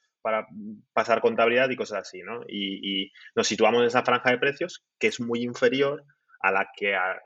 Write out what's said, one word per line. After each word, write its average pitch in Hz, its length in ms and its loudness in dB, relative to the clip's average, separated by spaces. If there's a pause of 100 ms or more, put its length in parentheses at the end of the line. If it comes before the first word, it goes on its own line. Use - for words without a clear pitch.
(220)
para 110 240 -2 (480)
pasar 113 280 2
contabilidad 117 480 4
y 127 60 -4
cosas 104 240 -6
así, 92 220 -12
¿no? 107 260 -12
Y, 98 580 -6
y - 60 -16 (240)
nos 110 120 2
situamos 110 340 4
en 120 60 4
esa 120 160 2
franja 123 280 2
de 123 80 2
precios 143 460 -4 (140)
que 113 80 2
es 107 120 -4
muy 117 240 -4
inferior 131 600 0 (380)
a 95 100 4
la 98 240 0
que 101 200 -2
a-, 92 300 -2